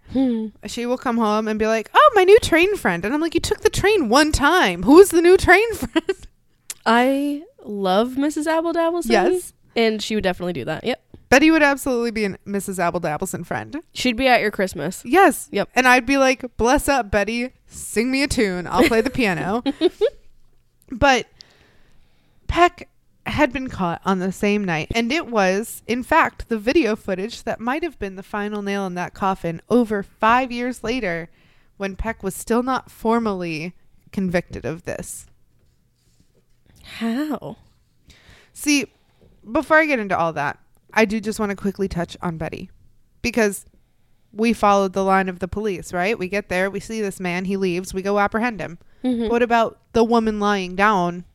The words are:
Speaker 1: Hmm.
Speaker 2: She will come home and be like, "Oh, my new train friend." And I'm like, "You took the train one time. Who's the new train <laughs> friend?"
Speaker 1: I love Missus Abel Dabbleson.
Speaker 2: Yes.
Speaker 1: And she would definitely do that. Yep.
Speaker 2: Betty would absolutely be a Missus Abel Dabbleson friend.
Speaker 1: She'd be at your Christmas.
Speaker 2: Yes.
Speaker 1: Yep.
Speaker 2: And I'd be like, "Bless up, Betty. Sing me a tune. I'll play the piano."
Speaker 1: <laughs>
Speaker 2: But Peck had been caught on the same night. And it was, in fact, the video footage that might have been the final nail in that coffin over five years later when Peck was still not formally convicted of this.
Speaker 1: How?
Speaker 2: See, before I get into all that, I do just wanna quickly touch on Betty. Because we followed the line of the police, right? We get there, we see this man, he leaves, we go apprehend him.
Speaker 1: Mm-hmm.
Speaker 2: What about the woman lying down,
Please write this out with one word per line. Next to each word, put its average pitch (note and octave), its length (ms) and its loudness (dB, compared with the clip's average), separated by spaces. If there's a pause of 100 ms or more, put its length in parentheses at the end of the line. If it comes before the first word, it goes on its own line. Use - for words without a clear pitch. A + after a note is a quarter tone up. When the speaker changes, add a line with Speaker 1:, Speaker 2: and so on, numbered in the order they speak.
(120)
Speaker 1:
Hmm. A#3+ 360 0 (180)
Speaker 2:
She A#3 180 -8
will B3 140 -4
come A#3 180 -4
home A3 300 0
and G#3+ 140 -4
be A3 80 0
like, A3 260 -2
"Oh, C#5+ 200 8
my F#4+ 100 6
new G4+ 160 10
train F4+ 360 2
friend." F3+ 280 -2
And A3+ 100 -2
I'm D4+ 60 0
like, E4 140 -4
"You E4 60 0
took - 200 -4
the A4 100 2
train F#4+ 380 2
one D4+ 240 4
time. A#3+ 500 2
Who's D#4+ 280 10
the E4+ 120 2
new F4+ 140 8
train G4+ 380 4
<laughs> - 20 -8
friend?" - 500 -4 (580)
Speaker 1:
I C#4 600 2 (180)
love G#3 560 0
Missus D4 300 0
Abel E4 240 0
Dabbleson. E4 400 0
Speaker 2:
Yes. - 400 2 (240)
Speaker 1:
And A3 260 0
she A3 140 -6
would G3+ 80 -2
definitely F3+ 300 -2
do B2 100 -6
that. D#3 200 -6
Yep. - 160 -4 (280)
Speaker 2:
Betty C#4+ 240 6
would D#4+ 100 4
absolutely B3+ 480 0
be G#3+ 140 -2
a G3 200 -4
Missus G3 360 -6
Abel F3 200 -2
Dabbleson E3+ 440 -6
friend. F#3+ 360 -8 (140)
Speaker 1:
She'd B3 220 -2
be C4 100 -2
at B3 160 4
your G#3 80 0
Christmas. F#3 540 -6
Speaker 2:
Yes. D4+ 480 2
Speaker 1:
Yep. G3 240 -4
Speaker 2:
And B3+ 100 2
I'd B3 180 4
be C#4 140 0
like, C4 380 0
"Bless B3 320 2
up, B3 240 0
Betty. A3+ 400 -2 (160)
Sing - 420 -4
me C4+ 140 0
a D4 40 -4
tune. F#3 380 -2
I'll A#3+ 220 2
play A3+ 140 2
the A#3+ 80 0
piano." G3 580 -2
Speaker 1:
<laughs> C#4 40 -4 (1160)
Speaker 2:
But B3+ 360 2 (1200)
Peck - 420 2 (420)
had C#4+ 200 2
been B3+ 160 -6
caught - 360 -4
on F#3+ 160 0
the F#3 120 -2
same G#3 320 -2
night. D#3+ 300 -4
And A#3 160 -2
it D4+ 160 -2
was, G#3 600 -2
in A#3+ 160 -4
fact, - 460 0
the A3+ 100 -4
video A3+ 360 2
footage G3 480 -8
that G#3 180 -6
might B3+ 220 -4
have D#4+ 160 -8
been G3 180 -10
the F#3+ 60 -16
final G#3 400 -6
nail G3+ 240 -4
in F3+ 80 -8
that F3+ 200 -8
coffin F#3 540 -4
over A3 340 0
five A#3+ 500 0
years A#3+ 320 -6
later G3 460 -4 (460)
when G3 200 -8
Peck - 260 -6
was F#3+ 120 -6
still A3+ 280 0
not B3+ 280 -4
formally F3+ 840 -2 (380)
convicted F#3 520 -4
of D#3+ 200 -6
this. - 420 -12 (1600)
Speaker 1:
How? A#3 760 -8 (960)
Speaker 2:
See, C#4+ 340 -2 (640)
before D#4 280 2
I D#4+ 80 4
get C#4+ 120 0
into G3 180 -2
all E3 180 0
that, C#3+ 240 -6 (340)
I A3 120 4
do G#3+ 160 -4
just G#3+ 200 -6
wanna G3+ 160 -4
quickly G3 320 -4
touch - 320 -6
on E3 160 -6
Betty. D#3+ 340 -10 (520)
Because G#3+ 440 0 (680)
we A3+ 200 0
followed G3+ 400 2
the G3 120 -2
line F#3+ 240 2
of F3+ 100 -10
the F3+ 100 -6
police, G#3 440 -6
right? F#3 260 -2
We F#3 100 -6
get G3+ 200 -4
there, F#3 220 -2
we G3 100 -8
see A3+ 200 -8
this G3 200 -6
man, F3+ 260 -4
he G3 100 -2
leaves, F#3 360 -4
we F#3 100 -6
go G3+ 160 0
apprehend G#3+ 420 -2
him. D#3+ 180 -12 (260)
Speaker 1:
Mm-hmm. A#3 240 -2
Speaker 2:
What A#3 140 2
about A#3 360 0 (140)
the A3+ 120 4
woman A3 340 2
lying G3 380 -2
down, F3+ 480 2 (100)